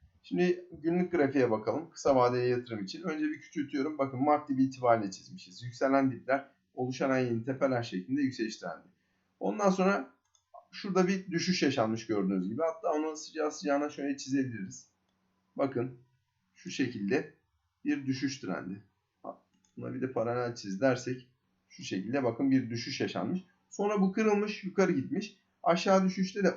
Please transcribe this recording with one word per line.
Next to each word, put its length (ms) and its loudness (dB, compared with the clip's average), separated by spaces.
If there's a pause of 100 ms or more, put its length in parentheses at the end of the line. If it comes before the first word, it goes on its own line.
(240)
Şimdi 480 0
günlük 400 0
grafiğe 400 4
bakalım. 380 -2
Kısa 260 2
vadeli 340 4
yatırım 340 -2
için. 180 -10
Önce 240 -4
bir 160 -4
küçültüyorum. 560 -4
Bakın 260 0
Mart 260 2
dibi 140 4
itibariyle 480 4
çizmişiz. 520 -18
Yükselen 480 2
dipler, 360 -2 (260)
oluşan 380 -2
en 140 2
yeni 200 -2
tepeler 380 0
şeklinde 380 -2
yükseliş 360 -2
trendi. 300 -12 (520)
Ondan 300 2
sonra 400 2 (640)
şurada 360 2
bir 240 -2
düşüş 320 0
yaşanmış 440 0
gördüğünüz 420 0
gibi. 120 -4
Hatta 300 -2
onu 240 -2
sıcağı 360 -4
sıcağına 380 0
şöyle 280 -4
çizebiliriz. 720 -4 (640)
Bakın 420 -2 (580)
şu 140 -14
şekilde 640 -2 (520)
bir 200 -2
düşüş 360 -2
trendi. 420 -6 (920)
Buna 160 -8
bir 80 -6
de 100 -4
paralel 440 -2
çiz 260 -6
dersek 480 0 (400)
şu 140 -20
şekilde 400 -2
bakın 280 2
bir 180 4
düşüş 320 -4
yaşanmış. 440 -2 (240)
Sonra 320 0
bu 100 4
kırılmış, 520 2
yukarı 280 2
gitmiş. 480 -2 (240)
Aşağı 420 4
düşüşte 380 0
de 140 6